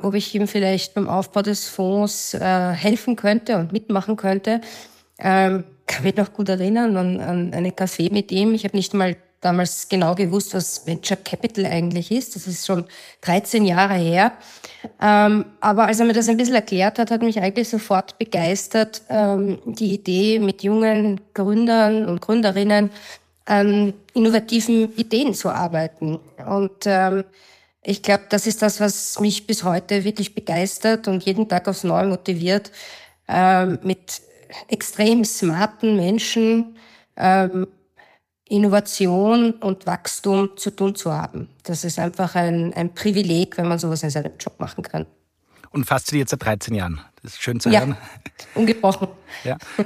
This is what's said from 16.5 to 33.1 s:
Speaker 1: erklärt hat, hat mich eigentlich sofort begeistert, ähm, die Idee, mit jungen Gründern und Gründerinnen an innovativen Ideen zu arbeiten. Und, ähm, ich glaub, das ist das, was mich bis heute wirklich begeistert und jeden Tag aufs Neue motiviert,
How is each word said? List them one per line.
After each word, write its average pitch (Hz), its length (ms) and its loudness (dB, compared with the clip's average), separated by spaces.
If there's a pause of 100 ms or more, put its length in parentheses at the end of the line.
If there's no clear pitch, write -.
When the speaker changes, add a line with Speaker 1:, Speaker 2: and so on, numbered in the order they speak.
Speaker 1:
erklärt 208 420 0
hat, 233 140 0
hat 226 100 0
mich 220 180 0
eigentlich 196 280 0
sofort 208 500 -2
begeistert, 208 920 -2
ähm, 202 560 0
die 220 300 -2
Idee, 202 460 2
mit 190 240 -2
jungen 214 560 2 (140)
Gründern 220 720 2
und 175 140 -2
Gründerinnen 208 680 2 (540)
an 202 500 2 (180)
innovativen 226 840 2
Ideen 226 380 0
zu 180 160 -4
arbeiten. 160 680 -4 (300)
Und, 196 380 -4
ähm, 190 360 2 (600)
ich 202 200 -6
glaub, 202 280 0
das 208 180 0
ist 214 120 -4
das, 208 200 0
was - 400 -2
mich 208 260 0
bis 214 160 -2
heute 180 400 0
wirklich 208 320 -4
begeistert 208 720 -2
und 190 160 -2
jeden 208 260 0
Tag 180 200 0
aufs 190 160 -4
Neue 175 240 2
motiviert, 180 640 -2 (560)